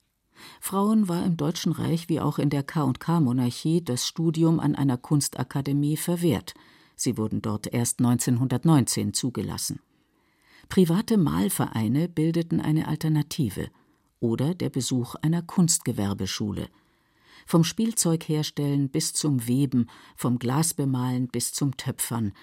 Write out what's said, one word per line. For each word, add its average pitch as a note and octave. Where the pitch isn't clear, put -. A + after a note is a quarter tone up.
Frauen G3+
war F3+
im F3
Deutschen E3
Reich D3
wie D#3+
auch -
in C#3+
der C#3+
K D3+
und B2+
K E3+
Monarchie C3
das B2
Studium E3
an C#3+
einer C3+
Kunstakademie C#3+
verwehrt. E3+
Sie A#2
wurden G#2+
dort G#2+
erst A#2+
neunzehnhundertneunzehn B2
zugelassen. G2+
Private F#3+
Malvereine D3
bildeten E3
eine D#3
Alternative D3+
oder A#2+
der C#3
Besuch B2
einer E3
Kunstgewerbeschule. G#2
Vom E3
Spielzeugherstellen D3+
bis D#3+
zum C3
Weben, B2
vom B2
Glasbemalen B2+
bis -
zum C#3+
Töpfern. A#2